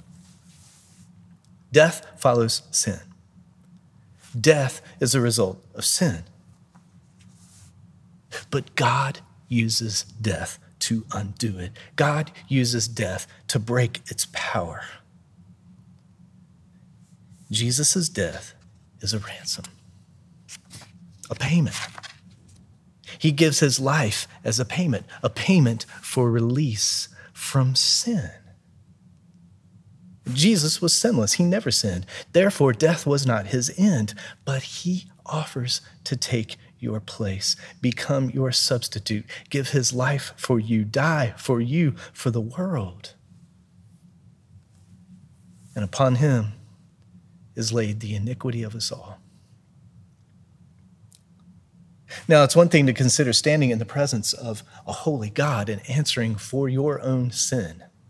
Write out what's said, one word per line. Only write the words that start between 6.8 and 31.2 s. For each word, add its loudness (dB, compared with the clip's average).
But -4
God 0
uses -2
death -4
to -2
undo -6
it. -10
God 0
uses 0
death -6
to -2
break 0
its -6
power. -6
Jesus' 0
death -6
is -4
a -4
ransom, -10
a -8
payment. 0
He 2
gives 4
his 4
life -2
as -2
a 0
payment, -2
a 0
payment 4
for 0
release 0
from 0
sin. 2
Jesus 2
was 2
sinless. 2